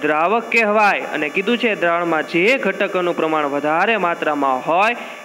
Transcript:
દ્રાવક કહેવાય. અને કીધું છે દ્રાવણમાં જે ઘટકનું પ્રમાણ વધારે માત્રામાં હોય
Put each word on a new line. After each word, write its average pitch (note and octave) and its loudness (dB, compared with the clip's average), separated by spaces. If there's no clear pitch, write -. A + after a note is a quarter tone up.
દ્રાવક E3+ 0
કહેવાય. G#3 2
અને D3+ -4
કીધું G3 0
છે A3 0
દ્રાવણમાં E3+ 0
જે F#3 2
ઘટકનું F3+ -2
પ્રમાણ D#3 0
વધારે D#3 0
માત્રામાં D3+ 0
હોય G3 2